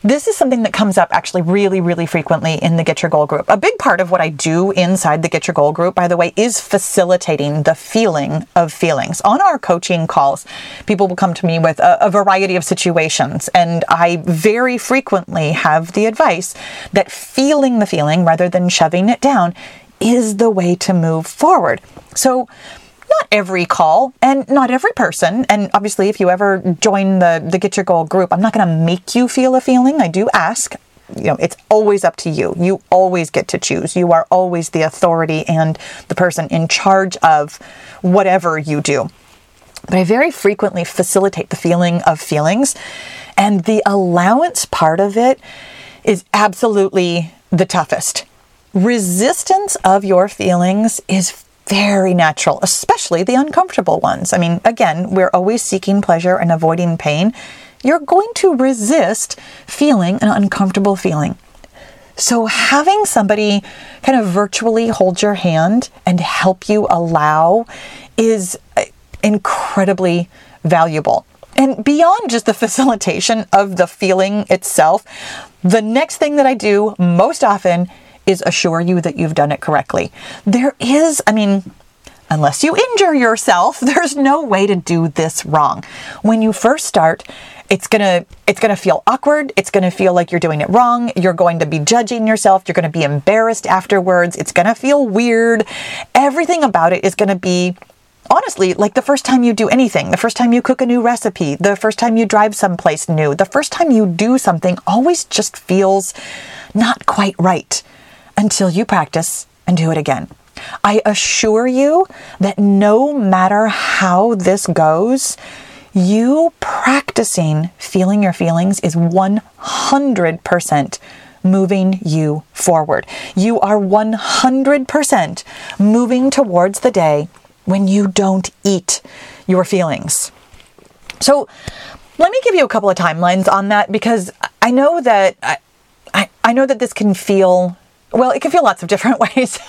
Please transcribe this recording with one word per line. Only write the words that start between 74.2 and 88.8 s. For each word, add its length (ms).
itself, 560
the 200
next 340
thing 200
that 100
I 80
do 440
most 440
often 480
is 180
assure 360
you 200
that 160
you've 180
done 180
it 80
correctly. 520
There 360
is, 460
I 60
mean, 380
unless 360
you 120
injure 380
yourself, 640
<laughs> 0
there's 360
no 260
way 240
to 100
do 320
this 380
wrong. 380
When 200
you 100
first 340
start, 380
it's 200
gonna, 360
it's 140
gonna 160
feel 300